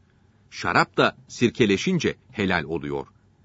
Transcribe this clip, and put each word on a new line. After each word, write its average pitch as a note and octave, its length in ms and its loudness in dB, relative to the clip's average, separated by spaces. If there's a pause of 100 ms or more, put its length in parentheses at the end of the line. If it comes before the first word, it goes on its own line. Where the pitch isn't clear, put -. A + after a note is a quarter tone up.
(500)
Şarap G#2 460 -2
da A#2+ 200 2 (120)
sirkeleşince A2 880 0 (140)
helal F#2 340 -2
oluyor. C#2+ 420 -6 (380)